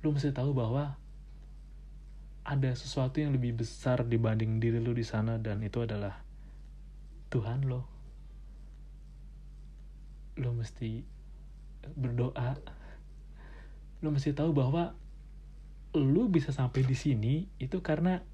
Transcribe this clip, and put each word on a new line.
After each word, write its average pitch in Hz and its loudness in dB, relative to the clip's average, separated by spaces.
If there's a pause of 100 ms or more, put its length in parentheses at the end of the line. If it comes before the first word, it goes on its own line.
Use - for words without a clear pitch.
Lu 156 4
mesti 147 4
tahu 131 2
bahwa 135 2 (1400)
ada 135 2
sesuatu 131 0
yang 147 4
lebih 120 2
besar 123 2
dibanding 110 4
diri 117 4
lu 120 4
di 117 2
sana, 113 2
dan 107 0
itu 110 0
adalah 104 -2 (1080)
Tuhan 123 2
lo. 127 0 (2500)
Lu 123 0
mesti 113 -4 (920)
berdoa. 123 0 (1400)
Lu 156 2
mesti 143 4
tahu 151 4
bahwa 147 4 (1000)
lu 151 8
bisa 151 6
sampai 131 4
di 127 4
sini 135 4 (140)
itu 135 -2
karena 175 4